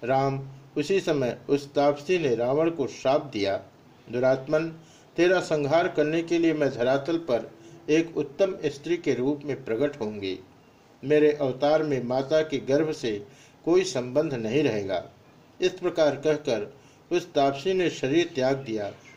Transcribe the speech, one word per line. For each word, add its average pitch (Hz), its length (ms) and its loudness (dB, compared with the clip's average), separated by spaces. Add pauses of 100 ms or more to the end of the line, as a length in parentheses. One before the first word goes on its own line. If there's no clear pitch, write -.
राम, 135 460 0 (280)
उसी 190 220 0
समय 139 380 0 (120)
उस 139 240 -2
तापसी 147 460 2
ने 135 160 2
रावण 135 340 2
को 147 180 -2
श्राप 147 460 0
दिया, 98 300 -2 (480)
"दुरात्मन, 135 540 0 (520)
तेरा 180 220 4
संहार 156 480 2
करने 160 360 0
के 170 140 0
लिए 165 160 4
मैं 147 160 2
धरातल 135 480 0
पर 120 340 -2 (380)
एक 165 280 2
उत्तम 190 380 -2 (100)
स्त्री 165 320 -4
के 156 160 0
रूप 139 320 -2
में 135 200 -6
प्रकट 123 360 -2
होंगी। 101 380 -6 (640)
मेरे 151 300 6
अवतार 147 500 0
में 135 200 -2
माता 131 380 0
के 143 160 -4
गर्भ 131 340 0
से 107 340 -6 (400)
कोई 180 180 4
संबंध 139 500 -2
नहीं 117 300 0
रहेगा।" 101 460 -2 (520)
इस 180 100 2
प्रकार 170 440 0
कहकर 135 580 -2 (380)
उस 175 220 -2
तापसी 139 400 0
ने 180 160 0
शरीर 160 460 0
त्याग 131 220 2
दिया। 110 360 -6 (240)